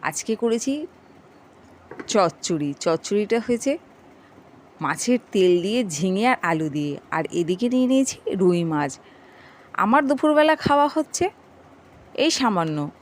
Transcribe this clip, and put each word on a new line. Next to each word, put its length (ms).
আজকে 340
করেছি 360
চচ্চড়ি। 580
চচ্চড়িটা 560
হয়েছে 320
মাছের 380
তেল 220
দিয়ে, 180
ঝিঙে 380
আর 100
আলু 340
দিয়ে। 180
আর 140
এদিকে 280
নিয়ে 240
নিয়েছি 240
রুই 240
মাছ। 280
আমার 320
দুপুরবেলা 500
খাওয়া 320
হচ্ছে 360
এই 160
সামান্য। 480